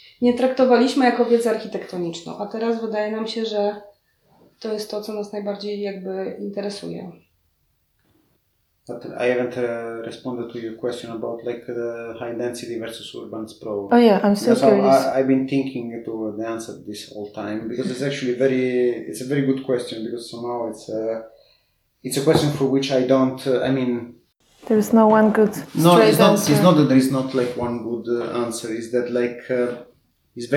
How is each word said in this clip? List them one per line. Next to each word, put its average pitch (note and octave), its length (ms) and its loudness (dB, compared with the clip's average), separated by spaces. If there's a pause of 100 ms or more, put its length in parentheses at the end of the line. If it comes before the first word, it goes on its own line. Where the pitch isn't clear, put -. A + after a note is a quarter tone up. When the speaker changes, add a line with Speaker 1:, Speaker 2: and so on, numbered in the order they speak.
(220)
Speaker 1:
nie A#3+ 120 4
traktowaliśmy B3+ 720 4
jako A#3+ 200 4
wiedzę A#3 240 2
architektoniczną, F3 880 -6
a G3+ 80 -8
teraz A3+ 360 -4
wydaje G#3+ 300 -4
nam A3 160 -6
się, A3+ 180 -6
że G#3 300 -2 (840)
to A3 140 -6
jest G#3+ 180 -8
to, G#3+ 100 -6
co G#3+ 120 -10
nas G#3 200 -8
najbardziej G3+ 480 -6
jakby F#3+ 580 -8
interesuje. G3 720 -10 (1800)
Speaker 2:
But - 320 -10
I - 100 2
haven't, B2 240 -2
uh, A#2 440 -6 (100)
responded A#2+ 420 -10
to A#2+ 60 -8
your A2+ 240 -8
question A#2+ 280 -6
about, A#2 260 -8 (120)
like, A#2 160 -8
the A#2 540 -8
high A#2+ 140 -8
density A#2 460 -6
versus A2+ 400 -12
urban A2 280 -10
sprawl. - 440 -8
Speaker 3:
Oh, A#3+ 60 6
yeah, A3 260 6
I'm G3+ 120 4
so G3+ 100 -4
Speaker 2:
Because A#3 180 4
I, A3+ 60 8
Speaker 3:
curious. G3 260 6 (100)
Speaker 2:
I, C3+ 140 0
I've C3+ 80 2
been C3+ 200 2
thinking B2 600 -4
to A2 300 -6
the A2 80 -6 (100)
answer A2 180 -10 (140)
this G#2 140 -12 (100)
whole G#2 200 -12
time, G#2+ 380 -8
because B2+ 220 -4
it's B2+ 180 -6
actually C3 260 -2 (100)
very, B2+ 440 2 (200)
it's A#2 120 -10
a B2 120 -8
very C#3+ 160 2
good C3 200 0
question, A#2+ 360 -4
because A#2+ 260 -10
somehow A#2 400 -6
it's, - 180 -16
uh, A2+ 320 -4 (840)
it's C3+ 140 -4
a C#3 60 -2
question D3 340 4
for C3+ 80 0
which C3+ 260 0
I C3 100 4 (120)
don't, C3 340 2
uh, B2 140 2
I C3 160 0
mean, A#2+ 380 -4 (520)
Speaker 3:
There A3 100 4
is G#3 160 2
no A3 140 8
one G#3+ 320 6
good G#3+ 140 4 (200)
Speaker 2:
No, E3 200 6
Speaker 3:
straight A3 160 10
Speaker 2:
it's - 100 4
not, G3 120 8
Speaker 3:
answer. - 220 2
Speaker 2:
it's D3 140 6
not E3+ 100 8
that C#3+ 140 6
there C3 140 8
is C#3 60 0
not, C3 220 -2
like, B2 200 0 (140)
one A#2+ 100 -4 (120)
good, A2+ 160 -6 (140)
uh, A#2 260 -4
answer. A#2 220 -8 (100)
It's A2+ 180 -8
that, B2 120 0 (140)
like, A#2+ 200 -4 (180)
uh, B2 100 0 (640)
it's A#2+ 220 -10